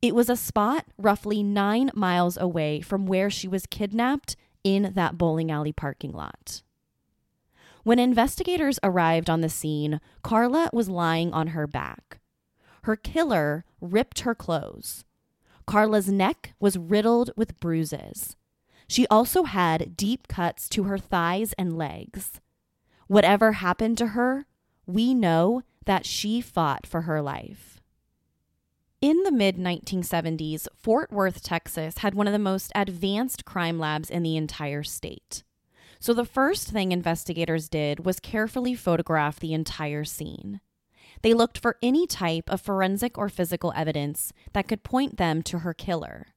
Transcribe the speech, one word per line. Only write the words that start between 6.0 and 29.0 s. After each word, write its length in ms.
lot. 500
When 160
investigators 840
arrived 460
on 120
the 80
scene, 520
Karla 500
was 160
lying 440
on 160
her 180
back. 540
Her 140
killer 680
ripped 400
her 140
clothes. 680
Karla's 420
neck 520
was 180
riddled 580
with 240
bruises. 760
She 220
also 360
had 520
deep 320
cuts 420
to 140
her 140
thighs 600
and 180
legs. 640
Whatever 460
happened 460
to 100
her, 380
we 280
know 480
that 200
she 360
fought 460
for 160
her 200
life. 580